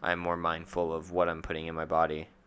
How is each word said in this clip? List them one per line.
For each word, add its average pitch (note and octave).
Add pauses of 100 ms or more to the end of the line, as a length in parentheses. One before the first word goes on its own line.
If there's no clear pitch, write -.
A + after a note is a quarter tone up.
I'm F2
more F2
mindful E2
of E2
what F2
I'm E2
putting D#2+
in E2
my D#2+
body D#2 (180)